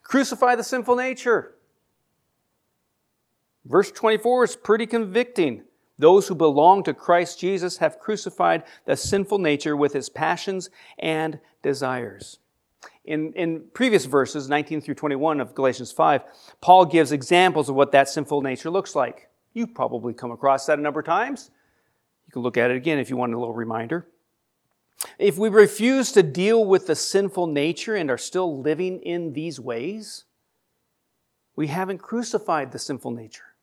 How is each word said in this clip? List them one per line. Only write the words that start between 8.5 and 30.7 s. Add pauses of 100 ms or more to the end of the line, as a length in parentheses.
the
sinful
nature
with
its
passions (300)
and (220)
desires." (680)
In,
in
previous
verses,
nineteen
through
twenty-one
of
Galatians
five, (360)
Paul
gives
examples
of
what
that
sinful
nature
looks
like. (240)
You've
probably
come
across
that
a
number
of
times. (720)
You
can
look
at
it
again
if
you
want
a
little
reminder. (1120)
If
we
refuse
to
deal
with
the
sinful
nature
and
are
still
living
in
these
ways, (1300)